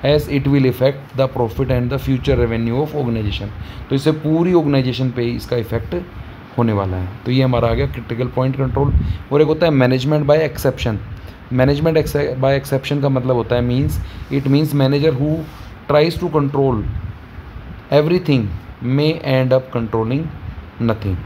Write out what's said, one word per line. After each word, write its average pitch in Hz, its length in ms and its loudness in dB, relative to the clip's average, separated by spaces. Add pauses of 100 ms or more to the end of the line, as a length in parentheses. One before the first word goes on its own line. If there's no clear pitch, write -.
as 147 240 2
it 139 140 0
will 139 220 4
affect 131 520 0
the 131 100 2 (100)
profit 123 300 -2
and 123 220 0
the 139 80 -2
future 131 380 0
revenue 117 400 0
of 147 200 0
organization। 110 500 -2 (440)
तो 135 60 0
इससे 143 160 2
पूरी 160 420 2
ऑर्गेनाइजेशन 131 580 2
पे 123 120 -2
इसका 120 340 -2
इफेक्ट 113 380 -4 (640)
होने 113 160 2
वाला 95 240 0
है। 92 120 -4 (160)
तो 123 60 -2
ये 131 120 4
हमारा 120 240 2
आ 113 60 2
गया 139 140 0
क्रिटिकल 120 400 -6
पॉइंट 131 280 -2
कंट्रोल। 135 380 0 (380)
और 147 100 4
एक 151 60 6
होता 156 200 2
है 160 40 4
management 131 520 2
by 147 140 4 (120)
exception। 120 480 -2 (560)
Management 143 440 4
ex-, 143 420 0
by 135 220 2
exception 139 400 -2
का 143 80 2
मतलब 127 260 2
होता 117 200 0
है, 120 140 0
means, 139 240 0 (400)
it 135 180 0
means 147 240 2
manager 139 460 4
who 151 140 0 (560)
tries 160 320 4
to 165 120 -2
control 139 480 2 (1120)
everything 151 520 4 (400)
may 143 280 2 (120)
end 131 280 2
up 131 100 4 (140)
controlling 113 460 -2 (600)
nothing। 107 320 0 (100)